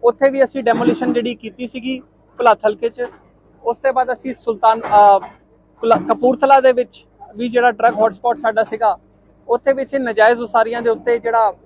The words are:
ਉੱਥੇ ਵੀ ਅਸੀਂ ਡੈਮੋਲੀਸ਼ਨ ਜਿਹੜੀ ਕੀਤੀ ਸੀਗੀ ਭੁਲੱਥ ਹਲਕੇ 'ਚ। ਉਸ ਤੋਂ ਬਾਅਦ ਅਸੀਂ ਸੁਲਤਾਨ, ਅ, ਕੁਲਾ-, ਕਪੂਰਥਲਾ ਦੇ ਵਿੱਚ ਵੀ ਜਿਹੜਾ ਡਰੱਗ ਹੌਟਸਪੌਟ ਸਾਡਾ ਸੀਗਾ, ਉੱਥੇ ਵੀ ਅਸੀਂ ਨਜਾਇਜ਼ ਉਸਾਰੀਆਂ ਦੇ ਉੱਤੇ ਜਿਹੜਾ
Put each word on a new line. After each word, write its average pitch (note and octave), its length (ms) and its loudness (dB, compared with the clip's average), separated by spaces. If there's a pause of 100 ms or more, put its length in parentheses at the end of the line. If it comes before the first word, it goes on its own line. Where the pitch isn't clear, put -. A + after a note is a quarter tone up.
ਉੱਥੇ A#3+ 260 2
ਵੀ C4+ 140 2
ਅਸੀਂ B3+ 180 -8
ਡੈਮੋਲੀਸ਼ਨ A#3 500 0
ਜਿਹੜੀ A#3+ 220 -4
ਕੀਤੀ A3 320 -14
ਸੀਗੀ B3+ 340 -10 (360)
ਭੁਲੱਥ A3+ 300 2
ਹਲਕੇ G#3+ 220 -4
'ਚ। A#3+ 180 -10 (580)
ਉਸ A#3 140 -4
ਤੋਂ C4+ 140 -2
ਬਾਅਦ B3+ 200 -2
ਅਸੀਂ B3+ 220 -8
ਸੁਲਤਾਨ, A3+ 460 -2
ਅ, G#3 380 4 (600)
ਕੁਲਾ-, A3 300 0
ਕਪੂਰਥਲਾ C4 500 2
ਦੇ C4 120 4
ਵਿੱਚ B3 340 -6 (320)
ਵੀ A#3+ 100 -6
ਜਿਹੜਾ A#3+ 220 2
ਡਰੱਗ A3+ 240 0
ਹੌਟਸਪੌਟ G#3+ 460 -2
ਸਾਡਾ A3 240 -2
ਸੀਗਾ, G#3+ 340 -4 (500)
ਉੱਥੇ A#3+ 240 -2
ਵੀ C4+ 120 -4
ਅਸੀਂ C#4 160 -6
ਨਜਾਇਜ਼ A3+ 400 2
ਉਸਾਰੀਆਂ A3+ 420 -4
ਦੇ A#3 80 -2
ਉੱਤੇ A#3 280 -2
ਜਿਹੜਾ A3+ 340 0 (140)